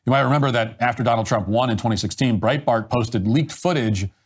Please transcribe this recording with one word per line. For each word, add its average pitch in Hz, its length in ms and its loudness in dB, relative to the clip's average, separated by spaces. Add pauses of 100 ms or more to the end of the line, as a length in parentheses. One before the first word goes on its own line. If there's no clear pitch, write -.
You 123 60 0
might 135 100 4
remember 139 280 2
that 113 300 -2
after 120 240 0
Donald 113 240 0
Trump 104 200 -2
won 120 220 0
in 110 80 0
twenty 113 200 0
sixteen, 110 420 0
Breitbart 117 500 0
posted 113 380 -2
leaked 151 240 2
footage 110 560 -2 (180)